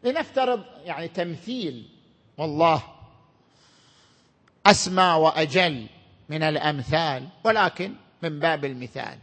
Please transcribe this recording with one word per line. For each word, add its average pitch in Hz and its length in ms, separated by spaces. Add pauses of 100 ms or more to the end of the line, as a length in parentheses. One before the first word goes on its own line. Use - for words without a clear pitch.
لنفترض، 247 580 (220)
يعني، 165 240
تمثيل، 170 800 (500)
والله 156 440 (1800)
أسمى 185 360
وأجل 160 840 (420)
من 156 140
الأمثال، 151 880 (160)
ولكن 208 500 (280)
من 160 160
باب 156 260
المثال 123 580